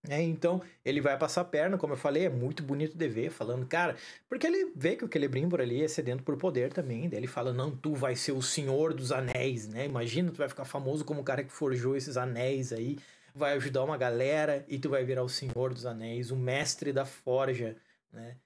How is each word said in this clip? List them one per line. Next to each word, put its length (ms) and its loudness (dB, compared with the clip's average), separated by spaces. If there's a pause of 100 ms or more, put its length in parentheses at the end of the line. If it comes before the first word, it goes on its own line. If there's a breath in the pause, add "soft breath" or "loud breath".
É, 140 2
então, 400 2 (220 loud breath)
ele 160 2
vai 180 4
passar 220 2
a 40 0
perna, 320 2
como 160 0
eu 40 0
falei, 280 2
é 60 4
muito 320 -2
bonito 340 -2
de 120 0
ver, 220 0
falando, 360 -2
cara, 300 2 (320 loud breath)
porque 180 0
ele 280 2
vê 220 2
que 80 -6
o 80 -6
Celebrimbor 480 2
ali 220 2
é 60 2
sedento 340 -2
por 140 0
poder 360 0
também, 360 -2
daí 100 -2
ele 80 -2
fala, 260 -2
"Não, 240 0
tu 180 -2
vai 200 0
ser 180 -2
o 80 0
Senhor 540 2
dos 180 -4
Anéis, 560 0
né? 160 -4
Imagina, 460 0
tu 80 -10
vai 100 0
ficar 160 -8
famoso 400 -2
como 160 -4
o 40 -8
cara 200 0
que 80 -12
forjou 440 0
esses 200 -4
anéis 560 0
aí, 260 -4 (360 loud breath)
vai 200 2
ajudar 300 0
uma 140 -2
galera 720 2
e 100 -4
tu 100 -2
vai 160 2
virar 180 0
o 60 0
Senhor 460 -2
dos 100 -10
Anéis, 460 -4
o 60 -2
mestre 560 0
da 120 2
forja, 720 0 (360 soft breath)
né?" 340 -14